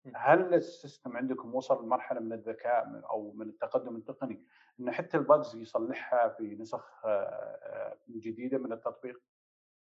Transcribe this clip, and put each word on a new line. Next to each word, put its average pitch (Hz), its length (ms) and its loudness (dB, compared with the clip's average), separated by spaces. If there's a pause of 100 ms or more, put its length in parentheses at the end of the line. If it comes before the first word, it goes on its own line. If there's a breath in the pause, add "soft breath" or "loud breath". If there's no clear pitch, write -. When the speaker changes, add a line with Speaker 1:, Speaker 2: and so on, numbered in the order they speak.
Speaker 1:
مم. 127 100 -14
Speaker 2:
هل 175 380 6
السيستم 143 640 -2
عندكم 123 380 -4
وصل 131 300 2
لمرحلة 123 340 0
من 113 140 -4
الذكاء 113 560 0
من، 110 140 -12
أو 107 280 -4
من 107 180 -8
التقدم 120 460 -2
التقني 113 480 -8 (360 soft breath)
إنه 123 120 -4
حتى 170 260 -2
البجز 147 380 6
يصلحها 117 720 0
في 107 260 -8
نسخ، 110 500 -10
آه، - 40 0
آه، 107 880 -4 (120)
جديدة 117 480 -4
من 127 140 -4
التطبيق؟ 123 500 -8 (760)